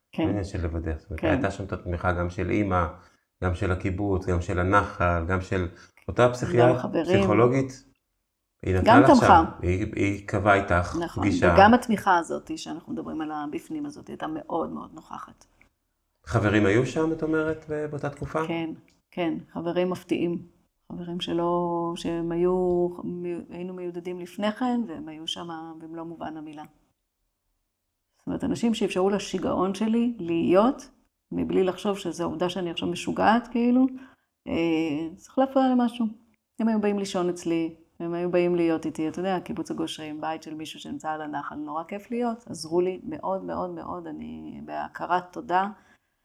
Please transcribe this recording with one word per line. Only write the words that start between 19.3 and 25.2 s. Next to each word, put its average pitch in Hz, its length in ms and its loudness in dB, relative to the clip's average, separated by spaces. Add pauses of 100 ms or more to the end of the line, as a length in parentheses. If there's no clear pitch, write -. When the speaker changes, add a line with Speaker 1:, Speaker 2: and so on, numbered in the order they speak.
Speaker 1:
חברים 175 360 0
מפתיעים. 170 480 -2 (540)
חברים 175 280 -10
שלא, 170 760 -2
שהם 170 360 -4
היו, 180 560 2 (640)
היינו 180 240 -10
מיודדים 180 460 -8
לפני 202 320 -4
כן, 240 360 -2
והם 156 200 -12
היו 156 200 -14